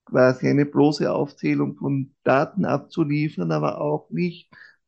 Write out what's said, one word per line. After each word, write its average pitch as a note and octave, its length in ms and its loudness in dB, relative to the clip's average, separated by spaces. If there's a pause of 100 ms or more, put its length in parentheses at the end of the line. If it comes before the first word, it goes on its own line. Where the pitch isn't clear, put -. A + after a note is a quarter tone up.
quasi B2+ 420 2
eine C#3 180 2
bloße D3 460 2
Aufzählung C#3+ 640 -2
von C#3 380 -4 (100)
Daten C#3 400 0
abzuliefern, D3+ 880 -2
aber D3+ 300 -2
auch D3+ 280 -4
nicht E3+ 400 -6 (380)